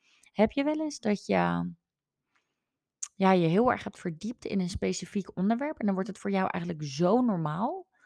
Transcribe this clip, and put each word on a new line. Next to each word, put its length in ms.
Heb 200
je 120
wel 160
eens 200
dat 260
je, 460
ja, 160
je 160
heel 240
erg 120
hebt 160
verdiept 460
in 140
een 100
specifiek 680
onderwerp 420
en 60
dan 80
wordt 160
het 100
voor 120
jou 180
eigenlijk 340
zo 380
normaal 680